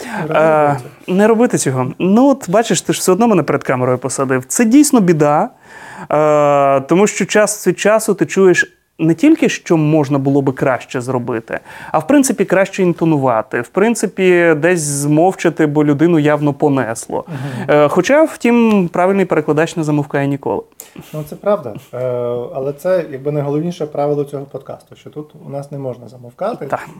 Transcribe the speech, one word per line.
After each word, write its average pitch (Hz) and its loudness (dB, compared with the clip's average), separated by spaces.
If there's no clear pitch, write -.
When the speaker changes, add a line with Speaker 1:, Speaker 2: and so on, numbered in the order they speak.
Speaker 1:
Не 156 -2
Speaker 2:
е, 156 4
Speaker 1:
робити. 135 -2
Speaker 2:
не 196 2
робити 226 2
цього. 131 -2
Ну 214 4
от, 269 -2
бачиш, 208 0
ти 170 -2
ж - -6
все 185 0
одно 226 2
мене 185 2
перед 143 -2
камерою 127 0
посадив. 131 -4
Це - 0
дійсно 262 4
біда, 160 2
е, 143 4
тому 170 2
що 202 -4
час 208 0
від 175 0
часу 214 0
ти 160 -2
чуєш 185 2
не 160 2
тільки, 277 4
що - -2
можна 151 2
було 139 0
би 135 0
краще 131 -4
зробити, 120 -6
а 156 0
в 151 -4
принципі 262 2
краще 190 0
інтонувати, 143 0
в 120 -8
принципі 185 2
десь 170 0
змовчати, 151 0
бо 147 0
людину 151 2
явно 147 2
понесло. 135 -2
Speaker 1:
Мгм. 139 -6
Speaker 2:
Е, 147 6
хоча, 262 2
втім, 226 2
правильний 185 2
перекладач 156 0
не 160 -4
замовкає 147 -2
ніколи. 131 -4
Speaker 1:
Ну, 151 -10
це 175 -16
правда. 160 -4
Е, 123 -10
але 139 -6
це, 180 -2
якби, 139 -6
найголовніше 151 -4
правило 143 -2
цього 143 -10
подкасту: 127 -16
що - -20
тут 147 -16
у 139 -14
нас 139 -12
не 143 -12
можна 120 -10
замовкати. 123 -10
Speaker 2:
Так. 135 -6